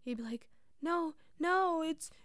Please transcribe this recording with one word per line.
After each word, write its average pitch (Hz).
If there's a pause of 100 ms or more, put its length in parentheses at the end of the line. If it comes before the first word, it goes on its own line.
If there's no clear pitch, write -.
He'd 247
be 233
like, 226 (340)
"No, 320 (260)
no, 349
it's, 320 (140)